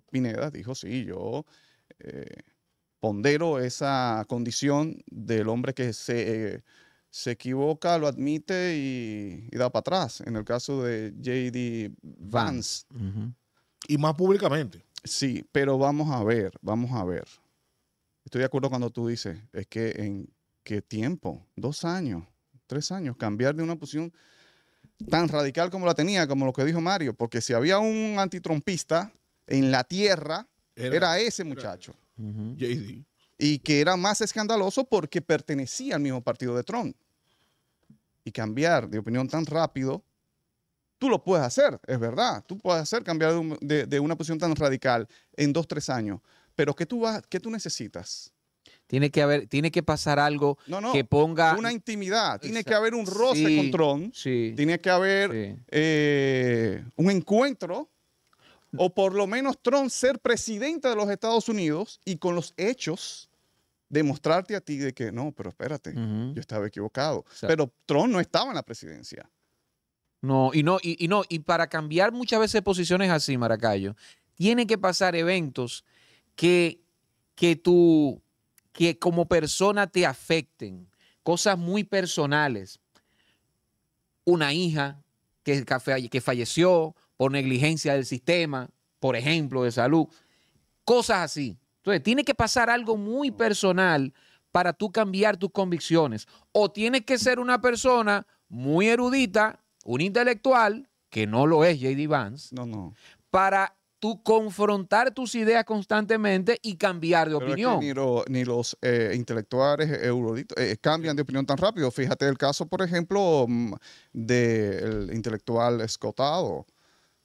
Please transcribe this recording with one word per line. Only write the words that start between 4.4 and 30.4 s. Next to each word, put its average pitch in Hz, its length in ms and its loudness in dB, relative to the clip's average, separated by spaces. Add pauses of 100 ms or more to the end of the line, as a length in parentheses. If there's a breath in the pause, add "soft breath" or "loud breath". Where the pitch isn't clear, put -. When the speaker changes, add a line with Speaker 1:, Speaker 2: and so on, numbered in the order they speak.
Speaker 1:
del 110 420 -2
hombre 123 260 -2
que 123 200 -4
se, 110 640 -4
eh, 120 60 -14 (480 soft breath)
se - 220 -8
equivoca, 147 680 -2
lo 151 100 0
admite 156 680 -2
y, 113 720 -8
y - 80 -8
da 123 140 0
para 110 80 -2
atrás", 160 420 -4
en 117 140 -8
el 107 80 -6
caso 123 400 -4
de 110 320 -4
J 131 160 -8 (200)
D 117 400 -6 (100)
Vance. 110 880 -4
Speaker 2:
Vance. 117 180 -8 (120)
Ujú. 117 140 -8 (540)
Speaker 3:
Y 147 100 0
más 151 180 0
públicamente. 160 680 0 (200)
Speaker 1:
Sí, - 480 -4
pero 139 260 2
vamos 147 340 0
a 120 140 -2
ver, 107 260 0 (100)
vamos 117 300 -2
a 107 140 -4
ver. 90 200 -6 (1000)
Estoy - 140 -6
de 131 60 2
acuerdo 131 240 -2
cuando 123 200 -2
tú 117 180 -6
dices, 107 320 -6 (140)
es 92 140 -8
que 113 240 -4
en 101 380 -8 (340)
qué 104 180 -6
tiempo, 110 720 -6
dos 131 300 -6
años, 143 400 -6 (420)
tres 147 240 -6
años, 165 240 -8
cambiar 120 400 -2
de 160 80 -4
una 165 140 -4
posición 151 340 -8 (1000 soft breath)
tan 160 200 2
radical 147 400 -2
como 185 160 -6
la 170 80 4
tenía, 175 340 0
como 135 180 0
lo 131 60 2
que 131 140 -2
dijo 165 160 0
Mario, 165 320 0
porque 117 260 -4
si 123 140 -2
había 160 260 2
un 220 400 -2
antitrumpista 175 920 -2 (320)
en 135 260 2
la 127 140 2
tierra, 180 640 -2 (280)